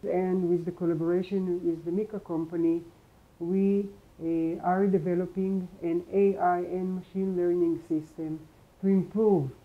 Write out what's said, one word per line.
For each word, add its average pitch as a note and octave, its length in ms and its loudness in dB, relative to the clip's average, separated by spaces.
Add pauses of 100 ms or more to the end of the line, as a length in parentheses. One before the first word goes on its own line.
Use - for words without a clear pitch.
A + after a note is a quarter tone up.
and F#3 440 0
with E3+ 160 2
the F3 80 -4
collaboration F3+ 880 0
with E3 220 -2
the E3+ 80 -4
Mika G#3 280 -2
company, E3 600 0 (580)
we, G3 520 2 (340)
uh, E3 400 0
are F#3 220 2
developing F#3 840 0 (140)
an E3+ 280 0
A G3 280 4
I F3+ 220 2
and F#3 340 -4
machine F#3+ 420 -4
learning F3 500 2
system D#3 540 -6 (400)
to F#3+ 80 2
improve G3 600 4 (140)